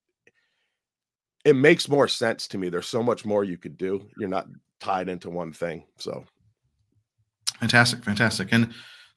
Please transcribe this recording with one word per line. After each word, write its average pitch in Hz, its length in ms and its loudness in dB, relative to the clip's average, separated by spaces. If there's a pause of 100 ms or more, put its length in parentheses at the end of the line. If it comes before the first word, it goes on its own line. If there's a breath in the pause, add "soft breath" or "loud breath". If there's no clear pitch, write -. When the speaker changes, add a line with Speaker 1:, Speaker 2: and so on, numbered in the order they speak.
(1400)
Speaker 1:
it 147 120 6
makes 147 320 4
more 139 200 4
sense - 400 -4
to 107 100 -8
me. 92 100 -4
There's 87 200 -6
so 113 140 -4
much 117 220 -2
more 104 200 0
you 90 120 -6
could 80 200 -16
do. 95 300 -6 (120)
You're 101 100 -6
not 92 180 -4 (340)
tied 92 280 -4
into 90 220 -10
one 85 220 -8
thing. 82 320 -8 (140)
So. 67 260 -12 (1400)
Speaker 2:
Fantastic, 120 440 4
fantastic. 104 480 0
And 117 200 2 (440 soft breath)